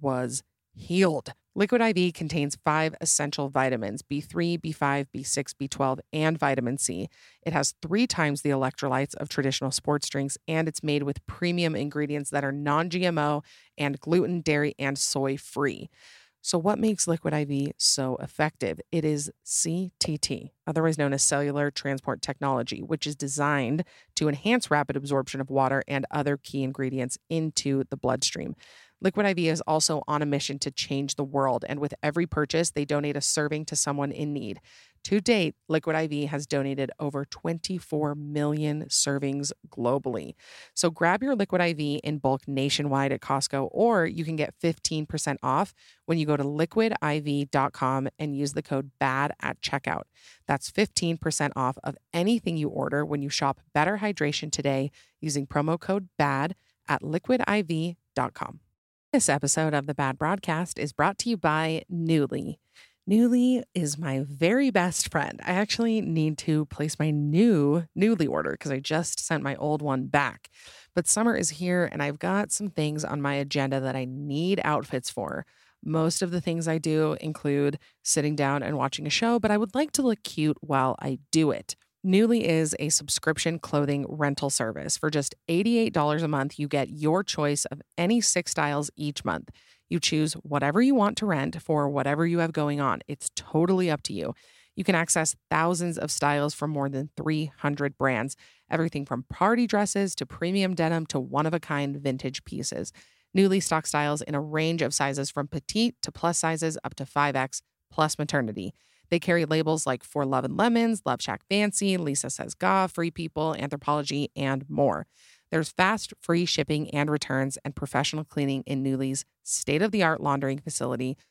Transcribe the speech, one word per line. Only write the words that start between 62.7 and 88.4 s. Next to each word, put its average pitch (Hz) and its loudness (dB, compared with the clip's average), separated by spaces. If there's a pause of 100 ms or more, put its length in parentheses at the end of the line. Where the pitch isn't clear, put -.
Nuuly 247 6 (100)
is 147 0
my 139 -2
very 185 4
best 180 2
friend. - -2
I 180 0
actually 214 2
need 156 2
to 151 0
place - -4
my 156 2
new 151 4 (100)
Nuuly 185 4
order - 0
'cause 143 -6
I 135 -2
just 156 -2
sent 151 -2
my 139 -2
old 147 -2
one 131 -2
back. - 0 (420)
But 175 -2
summer 226 2
is - 0
here 180 0
and - -4
I've 143 -2
got 196 0
some 208 -2
things 151 -2
on 147 -4
my 143 0
agenda 139 0
that 131 -2
I 131 -4
need 143 -2
outfits 139 -2
for. - -6 (360)
Most 160 0
of 180 -2
the 175 -2
things 165 -2
I 160 2
do 156 2
include 143 0 (240)
sitting 147 0
down 139 2
and 143 -2
watching 135 -2
a 147 -4
show, 233 2
but 208 2
I 208 4
would 208 -2
like 294 0
to 277 0
look 233 0
cute 151 0
while 135 2
I 135 -4 (100)
do 156 4
it. - -8 (300)
Nuuly 220 6
is 160 2
a 147 -2
subscription 160 0
clothing 143 0
rental 143 0
service. 110 -2
For 156 -2
just 147 0 (140)
eighty-eight 226 2
dollars 151 2
a 156 0
month, 143 -2
you 147 -4
get 139 0
your 156 0
choice 147 -2
of 143 -10 (160)
any 214 2
six - 0